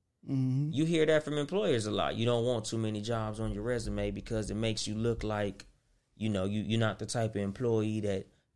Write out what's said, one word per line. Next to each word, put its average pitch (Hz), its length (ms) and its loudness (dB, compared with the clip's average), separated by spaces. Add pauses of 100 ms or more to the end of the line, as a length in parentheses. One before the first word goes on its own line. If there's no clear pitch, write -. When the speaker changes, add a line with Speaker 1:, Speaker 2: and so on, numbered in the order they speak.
(300)
Speaker 1:
Mm-hmm. 135 440 2
Speaker 2:
You 156 120 2
hear 160 220 4
that 156 160 6
from 147 160 -2
employers 147 480 0
a 104 40 -2
lot. 87 260 0
You 113 80 2
don't 120 200 2
want 120 200 0
too 117 120 -4
many 107 240 -2
jobs 110 380 -4
on 110 140 -2
your 101 100 -6
resume 107 480 -2
because 104 400 -4
it 101 40 -4
makes 110 320 -2
you 107 80 -4
look 113 280 0
like 104 420 -2 (540)
you 110 100 0
know, 95 140 2
you, 104 180 0
you're 107 180 0
not 107 200 0
the 110 60 -6
type 110 300 -2
of 101 60 0
employee 110 600 0
that, 98 260 -2 (280)